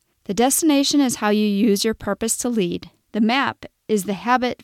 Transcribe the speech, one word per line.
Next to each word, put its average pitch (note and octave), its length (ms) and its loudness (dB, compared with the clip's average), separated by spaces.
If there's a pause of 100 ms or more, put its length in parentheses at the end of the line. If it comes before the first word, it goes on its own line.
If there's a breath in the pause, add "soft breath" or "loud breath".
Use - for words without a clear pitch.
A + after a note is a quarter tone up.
(240)
The G3+ 100 -6
destination C#4 680 2
is B3 160 0
how G#3 140 -2
you G#3+ 160 2
use G3+ 380 2
your A3 100 0
purpose G#3 440 -4
to B3+ 100 -4
lead. F3+ 420 -4 (200)
The G#3 100 -4
map A#3 440 0 (240)
is G#3 160 0
the G3+ 80 -4
habit A#3+ 520 -2